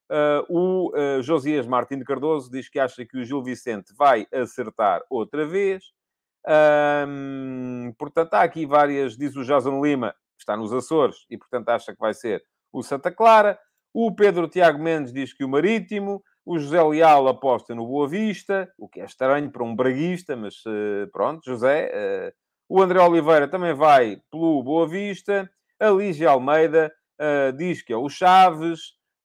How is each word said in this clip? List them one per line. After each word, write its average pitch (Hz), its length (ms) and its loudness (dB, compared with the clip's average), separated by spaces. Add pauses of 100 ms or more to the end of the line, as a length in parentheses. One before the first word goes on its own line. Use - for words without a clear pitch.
(120)
Ah, 147 360 0
o, 180 480 0
ah, 139 260 -2
Josias 143 440 -2
Martins 123 340 -2
de 123 60 -12
Cardoso 135 460 -4
diz 127 180 -12
que 147 100 -6
acha 127 240 -4
que 131 140 -16
o 123 80 -8
Gil 135 160 -6
Vicente 117 540 -10
vai 127 360 2
acertar 110 800 -4
outra 131 360 -6
vez. 190 400 -4 (600)
Ahm, 139 1500 0
portanto, 160 380 -2
há 202 60 4
aqui 165 240 -2
várias, 139 520 0
diz 135 180 -6
o 135 80 -8
Jason 135 400 0
Lima, 135 280 -2
que - 320 -20
está 104 120 -4
nos 107 160 -6
Açores, 127 600 -2
e, 113 60 -12
portanto, 117 320 -8
acha 117 220 -4
que - 80 -20
vai 110 140 -2
ser 104 300 -6 (280)
o 127 120 -10
Santa 143 280 -6
Clara. 214 480 4 (320)
O 220 240 -2
Pedro 175 320 2
Tiago 160 300 4
Mendes 151 340 -4
diz 131 220 -8
que - 100 -10
o 131 60 -6
Marítimo. 196 720 -2 (220)
O 170 120 -6
José 147 240 0
Leal 151 460 6
aposta 120 480 -2
no 117 100 -8
Boa 139 220 -4
Vista, 190 720 -6
o 104 100 -18
que - 140 -20
é 95 40 -14
estranho 135 460 -2
para 123 140 -8
um 117 100 -6
braguista, 143 580 -2
mas, 107 320 -12
eh, 104 460 -6
pronto, 131 320 -4
José. 127 480 -2
Eh, 98 420 -6 (360)
o 185 120 4
André 180 200 4
Oliveira 160 480 4
também 175 240 -4
vai 135 480 4 (100)
pelo 156 320 0
Boa 156 240 0
Vista. 196 640 -4 (280)
A 214 120 2
Lígia 185 400 2
Almeida, 156 600 4 (300)
eh, 143 320 0
diz 160 300 -6
que - 100 -14
é 110 60 -2
o 117 100 -4
Chaves. 170 840 2 (320)